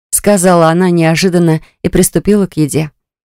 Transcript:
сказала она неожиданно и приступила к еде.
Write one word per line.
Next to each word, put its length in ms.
сказала 560
она 220
неожиданно 720
и 80
приступила 560
к 120
еде. 340